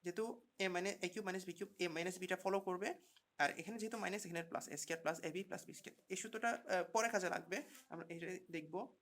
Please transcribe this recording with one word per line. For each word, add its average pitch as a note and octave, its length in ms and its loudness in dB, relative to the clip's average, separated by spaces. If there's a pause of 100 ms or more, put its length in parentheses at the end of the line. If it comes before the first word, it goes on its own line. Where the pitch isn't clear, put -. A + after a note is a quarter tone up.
যেহেতু F3 200 -2 (400)
এ - 20 4 (100)
মানে F#3 140 2 (160)
এ - 80 2
কিউব G#3+ 140 -2
মাইনাস F#3 220 0
বি E3+ 80 -6
কিউব, G3 120 -4 (140)
এ - 20 4 (100)
মাইনাস F3 260 0
বিটা F#3 220 2
ফলো G3 140 4 (100)
করবে, F#3 220 2 (520)
আর C#3+ 80 8 (100)
এখানে G3 220 -6
যেহেতু A3 220 -2
মাইনাস F#3+ 240 0
এখানে E3+ 140 -2 (100)
প্লাস, - 220 -2
এ - 80 -4
স্কয়ার E3 220 -2
প্লাস E3 140 2 (100)
এ - 80 2
বি F#3 140 0
প্লাস E3 180 -4
বি - 120 -12
স্কয়ার। - 160 -14 (180)
এই F#3+ 80 -2
সূত্রটা, A3+ 340 0
আহ, F#3 280 2 (100)
পরে A3 200 8
কাজে F#3 220 4
লাগবে, E3+ 220 -2 (340)
আমরা E3 220 -8
এটা E3+ 140 -6 (300)
দেখবো। D#3+ 220 -4 (220)